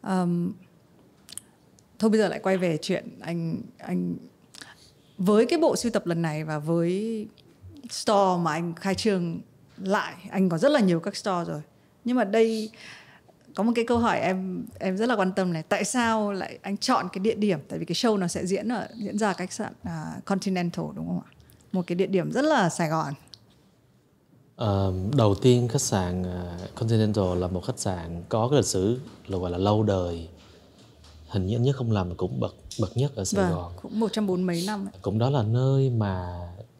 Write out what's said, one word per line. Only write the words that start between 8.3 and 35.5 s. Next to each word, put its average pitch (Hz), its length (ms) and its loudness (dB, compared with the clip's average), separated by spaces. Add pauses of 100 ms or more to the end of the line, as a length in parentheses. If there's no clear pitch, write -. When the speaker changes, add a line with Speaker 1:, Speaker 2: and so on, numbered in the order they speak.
Speaker 1:
mà 160 100 0
anh 165 220 -2
khai 190 200 -2
trương 175 460 0 (380)
lại, 190 360 -2 (160)
anh 190 180 4
có 165 100 2
rất 233 100 6
là 294 120 6
nhiều 175 200 6
các 196 160 -6
store 180 360 -2
rồi. 151 80 -6 (440)
Nhưng 247 120 0
mà 233 80 4
đây 220 460 2 (840)
có 190 80 -2
một 233 120 4
cái 226 140 2
câu 240 100 4
hỏi 226 220 2
em, 185 440 -2 (140)
em 185 180 -2
rất 220 120 0
là 240 80 2
quan 185 160 2
tâm 185 200 0
này. 160 100 -4
Tại 196 220 0
sao 220 480 0
lại - 300 -8
anh 196 140 -6
chọn 240 360 0
cái 202 80 -8
địa 214 140 0
điểm? 196 240 2 (100)
Tại 165 100 -6
vì 165 60 -4
cái 175 100 -4
show 220 240 2
nó 175 100 0
sẽ 185 180 -4
diễn 196 220 -2
ở, 233 280 -4
diễn 208 220 -6
ra 208 140 2
khách 180 200 -6
sạn, - 200 -8 (100)
à, 160 420 -8
Continental 180 600 -2 (120)
đúng 165 100 -8
không 175 200 -2
ạ? - 40 -20 (420)
Một 180 140 -2
cái 175 100 -2
địa 185 100 2
điểm 170 260 0
rất 262 120 0
là 262 240 4
Sài 160 200 0
Gòn. 156 260 -2 (1400)
Speaker 2:
Ờ, 98 360 0 (240)
đầu 107 180 6
tiên 123 340 6
khách - 120 0
sạn, 92 420 0
à, 90 360 -6 (160)
Continental 107 640 2
là 90 100 0
một 90 160 -2
khách - 140 -6
sạn 85 500 -4
có 117 200 2
cái 147 80 4
lịch 107 100 4
sử 104 340 0 (260)
là 95 120 -4
gọi 90 120 -2
là 90 80 -4
lâu 104 240 4
đời. 87 460 0 (1000)
Hình 92 180 -2
như 110 100 0
anh 120 60 2
nhớ 139 100 4
không 123 200 0
lầm 92 160 2
là 87 80 -6
cũng 120 240 -4
bậc, 104 140 -2 (260)
bậc 98 160 -2
nhất 135 200 0
ở 101 80 -4
Sài 196 200 0
Speaker 1:
Vâng, 175 80 0
Speaker 2:
Gòn. 87 200 -6 (100)
Speaker 1:
cũng - 180 -6
một 220 120 0
trăm 214 140 -2
bốn 185 100 0 (100)
mươi 175 100 -2
mấy 170 100 -2
năm 202 200 -6
ấy. 196 60 -12 (100)
Speaker 2:
Cũng 104 160 0
đó 123 120 4
là 139 120 2
nơi 131 480 2